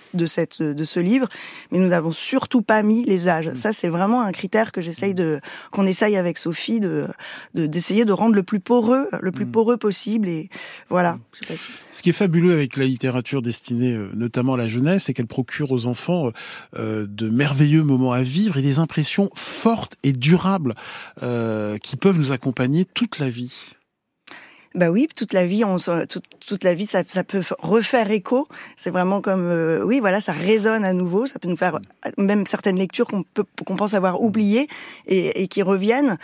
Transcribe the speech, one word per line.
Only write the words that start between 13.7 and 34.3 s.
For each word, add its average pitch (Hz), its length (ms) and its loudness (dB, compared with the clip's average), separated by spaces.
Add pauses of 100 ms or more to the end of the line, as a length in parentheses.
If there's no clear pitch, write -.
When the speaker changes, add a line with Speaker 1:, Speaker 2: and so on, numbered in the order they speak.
Speaker 2:
euh, 104 220 -4
notamment 120 400 0
à - 20 0
la 117 120 -2
jeunesse, 143 340 2
c'est 135 100 -2
qu'elle 120 140 -4
procure 131 440 -4
aux 120 160 0
enfants, 139 440 -2 (480)
euh, 110 280 -4
de 107 220 -4
merveilleux 143 460 4
moments 131 380 4
à 127 80 2
vivre 151 360 0
et 135 40 2
des 139 180 2
impressions 165 560 0
fortes - 680 -2
et 139 100 4
durables, 156 600 2 (480)
euh, 113 540 -2
qui - 200 -8
peuvent 190 200 4
nous 139 140 2
accompagner 135 540 0
toute - 340 -4
la 143 100 -2
vie. 123 460 -10 (1000)
Speaker 1:
Bah 175 140 4
oui, 226 260 4
toute - 180 -6
la 185 140 4
vie, 208 160 0
on 190 140 2
se, 170 280 -2
toute, - 200 -10 (200)
toute - 180 -6
la 180 100 4
vie, 180 120 -4
ça, 185 220 0
ça 180 160 -2
peut 196 160 -4
f-, 175 200 -4
refaire 208 520 2
écho. 247 340 0 (300)
C'est - 140 -10
vraiment 180 320 0
comme, 190 240 0
euh, 165 400 0
oui, 254 140 2
voilà, 202 200 2
ça 196 140 -2
résonne 214 500 2
à 190 100 2
nouveau. 180 320 0
Ça - 140 -10
peut 180 80 -8
nous 180 100 -2
faire, 180 180 0 (300)
euh, - 120 -6
même 202 280 2
certaines 196 320 0
lectures 190 300 -2
qu'on 196 160 -4
peut, - 220 -4 (200)
qu'on 190 120 -4
pense 202 160 0
avoir 185 280 0
oubliées 220 460 2 (400)